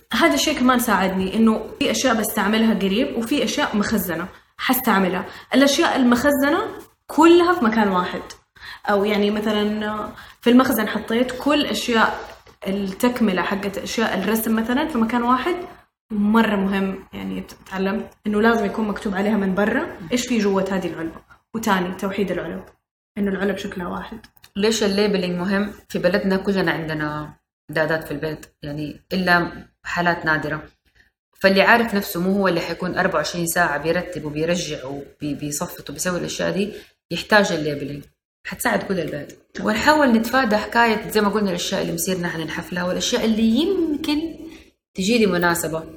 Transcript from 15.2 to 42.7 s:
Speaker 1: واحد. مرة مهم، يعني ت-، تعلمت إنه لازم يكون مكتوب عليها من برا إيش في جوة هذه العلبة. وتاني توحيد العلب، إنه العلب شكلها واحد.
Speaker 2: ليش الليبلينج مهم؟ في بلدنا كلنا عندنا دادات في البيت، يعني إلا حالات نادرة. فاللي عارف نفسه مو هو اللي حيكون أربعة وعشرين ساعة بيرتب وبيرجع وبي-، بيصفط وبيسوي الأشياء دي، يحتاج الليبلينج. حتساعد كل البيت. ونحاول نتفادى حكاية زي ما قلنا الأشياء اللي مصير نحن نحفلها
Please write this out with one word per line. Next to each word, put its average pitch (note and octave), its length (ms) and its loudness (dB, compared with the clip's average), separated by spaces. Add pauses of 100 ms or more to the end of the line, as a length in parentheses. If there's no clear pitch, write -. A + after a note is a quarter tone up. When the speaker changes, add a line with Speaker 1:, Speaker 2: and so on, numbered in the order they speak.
Speaker 1:
واحد. C4 320 2 (560)
مرة G#3+ 460 2
مهم، F#3+ 560 -2
يعني F#3+ 280 -8
ت-، - 160 -16 (140)
تعلمت F#3+ 400 -4 (160)
إنه G#3 140 0
لازم A3+ 260 4
يكون G#3+ 220 -2
مكتوب G3 260 -4
عليها G#3 220 2
من F#3+ 180 0
برا A3+ 320 2 (260)
إيش B3 140 -2
في A#3+ 120 0
جوة G3 320 2
هذه F#3 160 -2
العلبة. E3 340 -8 (340)
وتاني F#3+ 400 0
توحيد F#3+ 360 -4
العلب، F3 340 -8 (540)
إنه G3+ 120 0
العلب F#3+ 260 -2
شكلها F3+ 320 -8
واحد. F#3 300 -10 (380)
Speaker 2:
ليش A3 260 0
الليبلينج F#3+ 560 0
مهم؟ G3 340 -2 (160)
في F#3 100 -6
بلدنا F#3+ 380 2
كلنا F#3+ 360 0
عندنا D3+ 600 -6 (360)
دادات D#3 340 0
في - 60 -14
البيت، D3+ 360 -8 (160)
يعني D3 380 -10 (120)
إلا F3 400 2 (320)
حالات F3 400 -2
نادرة. D3+ 380 -2 (800)
فاللي G3 220 4
عارف A3+ 320 4
نفسه G3+ 260 -2
مو F#3 120 0
هو G3 160 2
اللي E3 120 2
حيكون E3+ 380 -4
أربعة F3+ 160 0
وعشرين E3 320 -2
ساعة E3 320 0
بيرتب E3 460 -4
وبيرجع D3+ 600 -4
وبي-، C#3+ 500 -8
بيصفط D3 560 -8
وبيسوي F3 280 -4
الأشياء D#3 320 -2
دي، G3 220 -2 (380)
يحتاج F#3+ 420 2
الليبلينج. D3 500 -6 (440)
حتساعد - 360 -2
كل F3+ 180 -2
البيت. D3 380 -8 (220)
ونحاول B3+ 520 4
نتفادى A3+ 440 2
حكاية A3 540 0
زي G#3+ 100 2
ما G#3 80 2
قلنا G3+ 220 0
الأشياء F3 320 -4
اللي E3+ 120 -4
مصير F3+ 260 -2
نحن E3 200 -4
نحفلها F3 440 -6